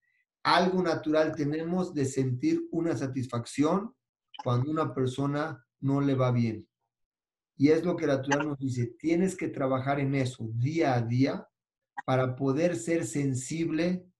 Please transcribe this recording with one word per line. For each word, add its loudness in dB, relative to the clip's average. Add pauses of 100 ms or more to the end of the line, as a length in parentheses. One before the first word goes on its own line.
(440)
algo 4
natural 2
tenemos -2
de 0
sentir 0
una 0
satisfacción -2 (480)
cuando 0
una -2
persona -2 (140)
no 0
le 2
va 2
bien. 0 (920)
Y 6
es 4
lo 0
que -2
la 2
Torah 0
nos -4
dice, -2 (120)
tienes 2
que -6
trabajar -2
en 0
eso -2
día 0
a 2
día 0 (580)
para 0
poder 0
ser -2
sensible -2 (160)